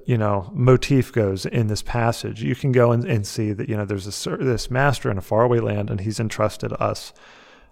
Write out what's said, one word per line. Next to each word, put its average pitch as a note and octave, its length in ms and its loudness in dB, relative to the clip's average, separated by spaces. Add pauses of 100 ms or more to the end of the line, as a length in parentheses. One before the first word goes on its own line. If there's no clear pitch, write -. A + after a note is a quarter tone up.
you B2 100 2
know, G#2 380 0
motif B2+ 580 4
goes F#2+ 340 0
in A#2 200 0
this G#2 160 -2
passage, A2+ 600 -2
you C3+ 100 0
can C3+ 160 -2
go A#2+ 220 6
and, A#2+ 120 2
and G#2+ 220 0
see G#2+ 260 -4
that, G2 160 -6
you A2 80 -2
know, G#2 80 -2
there's G2 220 -4
a G2 60 -10
ser-, - 240 -6
this B2+ 340 -2
master B2+ 400 0
in G2 80 -2
a F#2 40 -6
faraway A#2 360 2
land, G#2+ 320 -2
and G#2 100 -2
he's G#2+ 200 -4
entrusted G#2+ 540 -2
us, - 380 -4 (600)